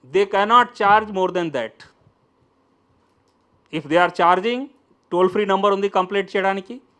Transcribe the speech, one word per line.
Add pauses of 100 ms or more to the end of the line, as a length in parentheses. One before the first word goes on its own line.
(140)
They (100)
cannot (120)
charge (100)
more
than
that. (2000)
If
they
are
charging, (500)
టోల్
ఫ్రీ (100)
నంబర్
ఉంది (100)
కంప్లైంట్
చేయడానికి. (260)